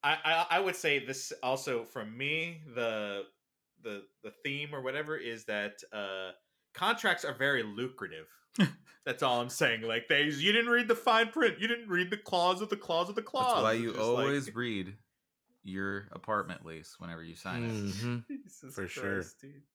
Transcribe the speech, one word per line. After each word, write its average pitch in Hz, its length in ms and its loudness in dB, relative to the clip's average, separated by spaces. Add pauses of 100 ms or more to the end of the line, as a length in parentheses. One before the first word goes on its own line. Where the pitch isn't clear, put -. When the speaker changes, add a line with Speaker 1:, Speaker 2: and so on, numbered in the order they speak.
Speaker 1:
I, 151 200 4
I, 165 280 4
I 175 80 6
would 185 160 2
say 143 280 2
this 135 300 -6 (100)
also 127 400 0
from 110 320 -10
me, 160 460 -4 (140)
the, 107 480 -2 (600)
the, 101 200 -8 (200)
the 107 80 -12 (120)
theme 147 300 -4
or 135 80 -8
whatever 147 360 -4
is 113 280 -8
that, 104 360 -4 (100)
uh, 95 400 -6 (420)
contracts 196 520 0
are 143 80 -4
very 131 300 2
lucrative. 101 640 -8 (300)
Speaker 2:
<laughs> - 480 0
Speaker 1:
That's 127 180 -2
all 123 180 4
I'm 123 80 -4
saying. 117 320 2
Like, 113 260 -2
they, 147 180 6
you 151 260 2
didn't 233 180 4
read 240 180 6
the 233 80 6
fine 226 340 6
print. 226 300 2
You 214 80 0
didn't 233 220 -2
read 180 220 2
the 208 60 -2
clause 185 440 4
of 214 80 -4
the 208 80 0
clause 175 320 0
of 202 60 -8
the 233 80 -2
clause. 247 320 2
Speaker 2:
That's 135 80 4
why 110 100 6
Speaker 1:
It's 117 80 2
Speaker 2:
you 117 120 -2
Speaker 1:
just 107 60 -4
like 110 80 2
Speaker 2:
always 123 480 2
read 104 380 -4 (720)
your 98 480 -4
apartment 104 540 -4
lease 80 340 -14
whenever 82 240 -10
you 82 120 -14
sign 95 280 -6
it. 113 80 -4
Speaker 3:
Mm-hmm. 107 520 -4
Speaker 1:
<laughs> - 60 -20
Jesus 185 460 -14
Speaker 3:
For 95 120 -6
sure. 101 280 -4
Speaker 1:
Christ, 90 260 -6
dude. 139 200 -20 (140)